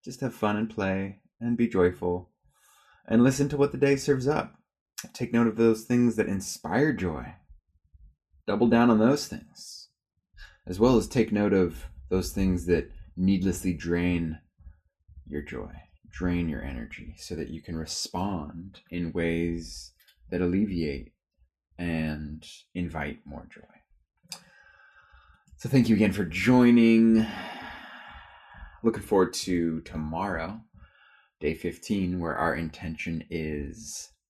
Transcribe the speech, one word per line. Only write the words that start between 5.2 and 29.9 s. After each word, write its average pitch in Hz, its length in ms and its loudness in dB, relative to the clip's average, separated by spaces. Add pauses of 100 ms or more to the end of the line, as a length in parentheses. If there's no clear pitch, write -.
note 117 140 6
of 107 100 0
those 113 280 4
things 123 320 4
that 104 100 2
inspire 107 680 -2
joy. 82 420 -6 (1120)
Double 107 220 2
down 117 220 6
on 110 80 4
those 131 280 2
things, - 640 -18 (760)
as 92 120 -8
well 120 200 6
as - 100 0
take 117 240 2
note 104 220 2
of 90 320 2 (240)
those 92 220 0
things 92 340 0
that 87 240 2 (260)
needlessly 92 560 0
drain 85 680 -2 (880)
your 71 140 -6
joy, 60 320 -12 (380)
drain 87 400 -2
your 69 120 -6
energy, 64 540 -12
so - 180 -12
that 80 140 -8
you 80 140 -12
can 85 140 -10
respond 87 1040 -8 (100)
in 85 220 -4
ways 85 800 -4 (380)
that 90 120 -2
alleviate 87 680 -2 (640)
and 78 680 -4 (280)
invite 78 500 -6
more 69 280 -14
joy. - 840 -20 (1160)
So - 120 -10
thank 123 200 6
you 110 80 6
again 98 160 4
for 98 120 -2
joining. 113 1000 6 (1600)
Looking 110 180 0
forward 92 300 2
to 85 480 -2
tomorrow, 82 800 -6 (800)